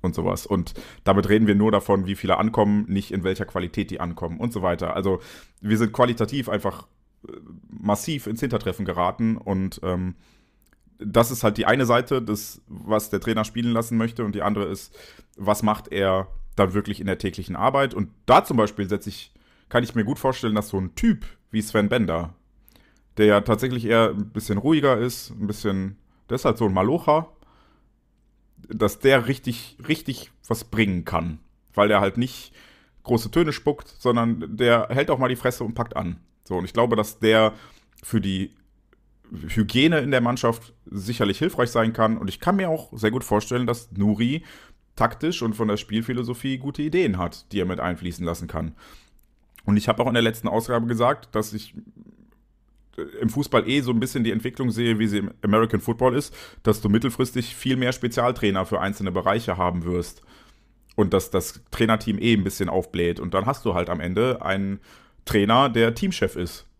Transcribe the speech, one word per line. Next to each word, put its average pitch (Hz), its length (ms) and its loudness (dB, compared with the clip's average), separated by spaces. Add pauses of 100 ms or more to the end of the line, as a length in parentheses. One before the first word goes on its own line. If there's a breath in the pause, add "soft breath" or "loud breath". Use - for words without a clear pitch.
und 87 140 -2
sowas. 92 300 -2
Und 90 280 -2 (300 loud breath)
damit 95 260 4
reden 107 180 6
wir 101 80 6
nur 107 160 4
davon, 98 340 2
wie 98 100 -2
viele 92 220 0
ankommen, 104 500 2
nicht 98 240 -2
in 92 120 -4
welcher 95 220 -2
Qualität 90 460 -4
die 78 80 -8
ankommen 85 400 -6
und 117 140 -4
so 104 80 -4
weiter. 87 340 0
Also 95 240 0 (420 loud breath)
wir 107 160 2
sind 110 160 0
qualitativ 123 540 0
einfach, - 400 -4 (400)
äh, - 40 -18 (380)
massiv 104 580 -4
ins 110 120 -6
Hintertreffen 107 460 -4
geraten 92 520 -2
und, 95 460 -4
ähm, 90 320 -4 (840 soft breath)
das 117 320 4
ist 117 120 -6
halt 104 140 2
die 107 80 0
eine 123 220 4
Seite, 120 340 2
des, 107 460 -6
was 107 420 -4
der 98 100 -2
Trainer 110 240 -2
spielen 117 300 -2
lassen 113 240 -2
möchte 117 260 -2
und 104 120 -4
die 101 80 -4
andere 101 220 0
ist, - 300 -10 (400 loud breath)
was 104 280 0
macht 107 280 -2
er 95 360 0 (280)
dann 95 200 4
wirklich 101 240 -2
in 98 80 -6
der 92 100 -2
täglichen 92 380 -6
Arbeit? 135 400 0
Und 95 140 -4 (180)
da 143 160 8
zum 131 140 -2
Beispiel 104 300 0
setze 101 220 -4
ich, - 240 -16 (360 soft breath)
kann 120 140 2
ich 113 120 -8
mir 113 80 2
gut 131 160 -2
vorstellen, 127 340 -2
dass 104 160 -2
so 98 100 -4
ein 92 140 -6
Typ - 320 2 (240)
wie 110 140 -2
Sven 104 260 2
Bender, 85 460 -2 (840 soft breath)
der 107 80 6
ja 101 160 8
tatsächlich 117 440 -2
eher 113 260 4
ein 101 180 -6
bisschen 104 300 -4
ruhiger 139 400 4
ist, 123 320 -6
ein 104 160 -6
bisschen, 98 480 -4 (340)
der 117 60 -2
ist 131 100 -6
halt 127 140 2
so 117 60 2
ein 95 80 2
Malocher, 151 560 2 (1400 soft breath)
dass - 300 0
der 135 280 6
richtig, - 500 -6 (100)
richtig - 440 -4 (160)
was - 160 -2
bringen 98 420 0
kann, 82 340 -4 (340)
weil 104 140 4
der 104 120 4
halt 98 180 2
nicht - 360 -6 (500 soft breath)
große 117 280 0
Töne 160 220 2
spuckt, - 340 -4 (120)
sondern 117 560 0
der 117 340 4
hält 139 200 0
auch 139 80 2
mal 127 120 0
die 127 60 -2
Fresse 123 280 -2
und 113 100 -6
packt 113 220 -6
an. 87 220 -4 (260)
So, 92 140 -4
und 90 80 -2
ich - 80 -12
glaube, 113 220 4
dass 104 240 -2
der 110 340 6 (500 loud breath)
für 110 180 0
die 95 300 -4 (960)
Hygiene 127 520 2
in 143 120 -2
der 127 100 4
Mannschaft 117 520 -2 (120)
sicherlich 101 540 -2
hilfreich 127 300 0
sein 113 240 0
kann. 113 240 2
Und - 100 -6
ich - 120 -8
kann 190 180 2
mir 185 120 -2
auch 160 280 -6
sehr 107 140 2
gut 127 120 -4
vorstellen, 123 420 0
dass 117 280 -4
Nuri 107 500 0 (520 loud breath)
taktisch 151 460 0
und 110 140 -2
von 110 140 -2
der 104 80 0
Spielphilosophie 120 800 -4
gute 139 240 -8
Ideen 151 360 0
hat, - 340 -6
die 101 100 -2
er 90 40 2
mit 90 140 -2
einfließen 87 460 -4
lassen 85 220 -4
kann. 80 280 -6 (880 soft breath)
Und 104 140 4
ich 104 100 0
habe 123 160 0
auch 123 40 2
in 117 60 0
der 117 100 4
letzten 113 260 0
Ausgabe 117 360 0
gesagt, 120 480 -2
dass 107 200 -2
ich, 107 200 -12 (1200)
äh, 78 60 -8 (180)
im 113 80 2
Fußball 123 400 2
eh 139 120 2
so 123 100 -2
ein 113 100 2
bisschen 127 240 -2
die 110 60 0
Entwicklung 127 380 -2
sehe, 113 300 2
wie 113 80 2
sie 104 120 0
im 98 120 -4 (100)
American 110 380 2
Football 120 360 2
ist, - 200 -4 (280 loud breath)
dass 107 180 2
du 107 80 0
mittelfristig 123 640 0
viel 127 220 -2
mehr 123 160 0
Spezialtrainer 117 720 0
für 85 160 -2
einzelne 98 320 -4
Bereiche 95 420 0
haben 90 300 -2
wirst. 87 380 -4 (760 soft breath)
Und 98 160 2
dass 95 160 0
das - 420 -4
Trainerteam 110 480 0
eh 117 140 4
ein 101 100 2
bisschen 95 240 -2
aufbläht. 87 540 -2
Und 87 120 -6
dann 98 120 0
hast 139 180 -4
du 101 120 -2
halt 87 140 -2
am 82 120 -4
Ende 104 400 0
einen 98 400 -4 (420 soft breath)
Trainer, 113 460 4
der 117 260 2
Teamchef 180 400 -4
ist. - 300 -8 (140)